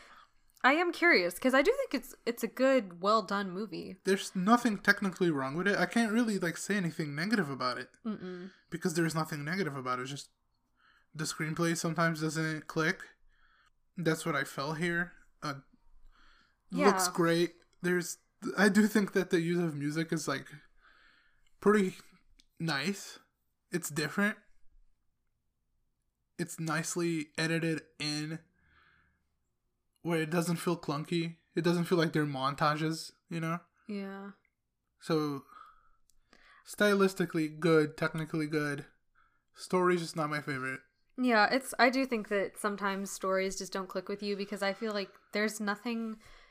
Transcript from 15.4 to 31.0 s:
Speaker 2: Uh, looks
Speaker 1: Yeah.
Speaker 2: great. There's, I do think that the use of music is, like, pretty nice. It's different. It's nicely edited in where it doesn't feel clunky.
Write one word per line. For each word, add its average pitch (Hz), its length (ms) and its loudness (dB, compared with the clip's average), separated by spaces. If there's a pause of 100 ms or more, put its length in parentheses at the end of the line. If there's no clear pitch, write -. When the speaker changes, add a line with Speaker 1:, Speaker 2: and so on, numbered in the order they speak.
Speaker 2:
Uh, 147 120 -6 (1160)
looks 190 360 4
Speaker 1:
Yeah. 175 60 -6
Speaker 2:
great. 170 440 2 (260)
There's, 175 360 0 (380)
I 208 120 6
do 208 180 8
think 208 280 2
that 185 160 2
the 180 100 4
use 175 180 2
of 170 160 0
music 151 380 -4
is, 156 160 -2
like, 135 180 -4 (1120)
pretty 196 360 4 (640)
nice. 160 580 -4 (540)
It's 170 180 -4
different. 156 480 -2 (2000)
It's 170 220 -8
nicely 165 760 -2
edited 160 460 0 (160)
in 151 400 -4 (1600)
where 165 200 0
it 156 100 -2
doesn't 170 260 0
feel 170 200 0
clunky. 165 600 -4 (180)